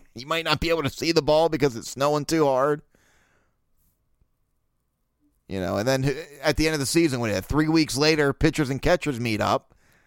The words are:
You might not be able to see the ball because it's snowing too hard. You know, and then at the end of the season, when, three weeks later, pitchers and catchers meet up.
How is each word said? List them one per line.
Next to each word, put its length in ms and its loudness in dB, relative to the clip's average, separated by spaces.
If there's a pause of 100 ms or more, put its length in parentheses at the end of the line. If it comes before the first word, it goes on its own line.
(180)
You 80 -14
might 180 -2
not 160 0
be 100 -2
able 120 0
to 80 -2
see 220 -2
the 100 4
ball 260 4
because 280 0
it's 140 -12
snowing 340 0
too 200 2
hard. 380 2 (2750)
You 140 -8
know, 160 -4
and 100 -2
then 300 0 (260)
at 140 0
the 100 0
end 80 -2
of 60 -2
the 60 -4
season, 340 0
when, 200 -2
three 280 0
weeks 280 0
later, 360 2
pitchers 360 0
and 140 -6
catchers 380 0
meet 200 -2
up. 340 -2 (320)